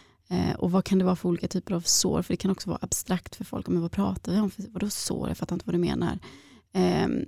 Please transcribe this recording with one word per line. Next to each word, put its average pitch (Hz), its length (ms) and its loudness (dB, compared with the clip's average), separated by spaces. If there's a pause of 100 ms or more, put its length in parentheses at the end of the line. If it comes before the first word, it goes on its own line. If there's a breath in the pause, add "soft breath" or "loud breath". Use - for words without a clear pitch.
(280 soft breath)
eh, - 300 0
och 180 120 2
vad 185 140 4
kan 190 140 4
det 185 60 4
vara 180 120 4
för 175 120 -2
olika 175 200 0
typer - 260 -2
av 170 60 0
sår? 170 420 2
För - 100 -4
det 175 40 2
kan 190 140 0
också - 200 -4
vara - 120 -2
abstrakt - 540 -4
för 202 80 -10
folk. - 240 -6
Men 175 140 2
vad 170 100 -2
pratar 196 400 0
vi 196 60 4
om? 208 120 2
För, 196 180 -10
vadå - 220 -4
sår? - 380 -4
Jag - 100 -4
fattar 170 180 -2
inte - 100 -8
vad 180 80 0
du 175 40 4
menar. 170 400 0 (540 soft breath)
Ehm, 180 560 2